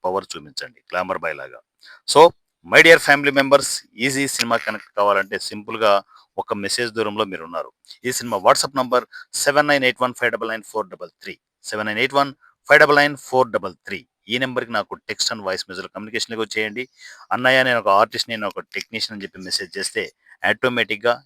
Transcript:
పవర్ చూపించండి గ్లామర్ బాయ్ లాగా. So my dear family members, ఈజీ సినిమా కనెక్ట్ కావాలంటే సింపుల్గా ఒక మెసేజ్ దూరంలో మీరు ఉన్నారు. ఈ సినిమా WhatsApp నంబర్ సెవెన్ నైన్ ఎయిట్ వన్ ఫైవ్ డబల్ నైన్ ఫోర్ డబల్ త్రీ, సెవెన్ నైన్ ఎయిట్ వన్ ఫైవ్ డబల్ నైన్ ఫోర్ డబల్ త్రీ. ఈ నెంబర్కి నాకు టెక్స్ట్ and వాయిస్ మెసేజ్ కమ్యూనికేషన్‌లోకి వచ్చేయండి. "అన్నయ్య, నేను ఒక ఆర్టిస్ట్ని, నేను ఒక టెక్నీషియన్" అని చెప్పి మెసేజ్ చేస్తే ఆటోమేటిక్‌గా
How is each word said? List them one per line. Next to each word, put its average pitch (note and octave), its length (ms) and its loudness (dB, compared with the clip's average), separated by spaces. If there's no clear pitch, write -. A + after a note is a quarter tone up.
పవర్ F#2 280 -2
చూపించండి D2 500 -16
గ్లామర్ F2+ 420 -6
బాయ్ D#2 140 -6
లాగా. C2 220 -16
So D#3 140 8
my G#2+ 140 6
dear D#3+ 180 8
family C#3+ 320 2
members, C#3 380 2
ఈజీ C3+ 300 -2
సినిమా A#2 300 -2
కనెక్ట్ G#2+ 400 -8
కావాలంటే G2+ 420 0
సింపుల్గా G#2+ 540 -2
ఒక - 160 -6
మెసేజ్ G#2 380 -4
దూరంలో G#2+ 340 -2
మీరు F2+ 180 -12
ఉన్నారు. E2 260 -10
ఈ B2+ 60 -2
సినిమా A#2+ 260 -6
WhatsApp B2 380 2
నంబర్ B2+ 300 0
సెవెన్ D3 340 0
నైన్ C#3+ 160 2
ఎయిట్ B2+ 180 0
వన్ B2 120 -2
ఫైవ్ A#2+ 200 -2
డబల్ A2+ 200 -6
నైన్ G#2+ 100 -10
ఫోర్ G#2+ 240 -6
డబల్ F2 240 -18
త్రీ, F#2+ 120 -14
సెవెన్ G#2+ 220 -4
నైన్ G#2+ 120 -4
ఎయిట్ C3+ 200 -2
వన్ C#3 120 0
ఫైవ్ D3 120 6
డబల్ D3 220 6
నైన్ D3 160 0
ఫోర్ B2+ 340 0
డబల్ G2 240 -6
త్రీ. G2 140 -10
ఈ A#2 80 -4
నెంబర్కి B2 340 -4
నాకు G#2+ 240 -4
టెక్స్ట్ - 360 -8
and A2 120 -8
వాయిస్ F#2+ 240 -4
మెసేజ్ F#2 200 -12
కమ్యూనికేషన్‌లోకి A2 580 -8
వచ్చేయండి. G#2+ 380 -6
"అన్నయ్య, B2+ 320 2
నేను B2 160 2
ఒక G#2 100 0
ఆర్టిస్ట్ని, A2 440 2
నేను G#2+ 140 -6
ఒక F#2 140 -10
టెక్నీషియన్" A2 420 -10
అని G2 80 -10
చెప్పి F#2 160 -16
మెసేజ్ F2+ 360 -8
చేస్తే G2+ 280 -6
ఆటోమేటిక్‌గా A2+ 640 -2